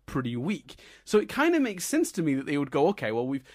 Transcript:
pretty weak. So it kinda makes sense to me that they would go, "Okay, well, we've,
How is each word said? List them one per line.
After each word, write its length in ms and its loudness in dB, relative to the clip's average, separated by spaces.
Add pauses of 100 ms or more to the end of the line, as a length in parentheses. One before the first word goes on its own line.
pretty 300 -2
weak. 400 -6 (280)
So 140 4
it 100 2
kinda 320 2
makes 240 -2
sense 280 0
to 100 -2
me 120 2
that 120 -4
they 120 -2
would 120 -2
go, 180 4
"Okay, 240 -2
well, 140 -2
we've, 180 -6 (100)